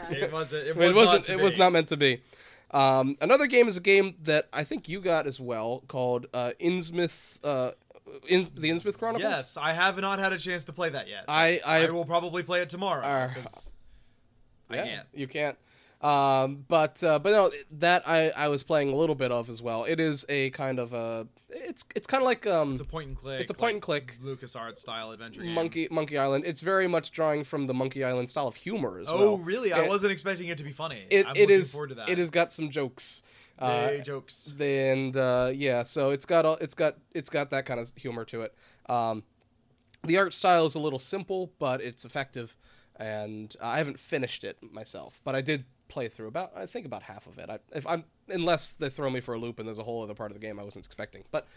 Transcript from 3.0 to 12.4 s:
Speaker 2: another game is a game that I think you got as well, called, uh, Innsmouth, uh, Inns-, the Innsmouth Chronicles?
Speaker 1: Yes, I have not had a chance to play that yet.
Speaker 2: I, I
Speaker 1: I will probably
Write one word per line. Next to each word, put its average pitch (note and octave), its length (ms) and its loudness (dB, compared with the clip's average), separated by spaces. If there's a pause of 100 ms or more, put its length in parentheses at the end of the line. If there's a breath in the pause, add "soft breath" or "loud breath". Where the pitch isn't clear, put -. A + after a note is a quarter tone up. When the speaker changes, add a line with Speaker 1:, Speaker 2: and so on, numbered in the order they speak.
Speaker 2:
another C4 260 6
game A#3+ 200 6
is G3 100 -2
a F3+ 40 -8
game F#3+ 420 6
that D3+ 300 2
I D3 100 -2
think B3 260 -6
you F#3 120 -6
got E3+ 260 2
as C3 120 -8
well, A#2+ 480 -6
called, B2 480 -2
uh, B2 240 -2
Innsmouth, E3+ 840 -2
uh, C3 280 -2 (580)
Inns-, F3+ 260 4
the D#3 140 -2
Innsmouth F3 300 -2
Chronicles? A3+ 320 -2
Speaker 1:
Yes, D3 260 -6
I D#3+ 160 -2
have F3+ 260 2
not G3 200 -2
had F#3+ 140 2
a F#3 60 -4
chance F3 260 -6
to D#3 80 -16
play E3 160 -2
that B2+ 180 -8
yet. G2+ 200 -14
Speaker 2:
I, E3 380 4
I D#3+ 200 6
Speaker 1:
I E3 60 4
will E3+ 140 -2
probably E3+ 380 0